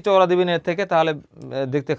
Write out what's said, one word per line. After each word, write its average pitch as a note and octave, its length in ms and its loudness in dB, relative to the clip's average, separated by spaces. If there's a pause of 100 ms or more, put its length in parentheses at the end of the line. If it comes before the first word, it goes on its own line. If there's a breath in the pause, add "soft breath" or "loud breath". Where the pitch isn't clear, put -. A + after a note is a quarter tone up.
চওড়া F#3+ 260 4
দিবেন F3+ 180 2
এর E3+ 180 -2
থেকে, F3 240 -2
তাহলে, D#3+ 200 2
আহ, D3+ 80 -8 (540)
দেখতে C#3+ 260 -4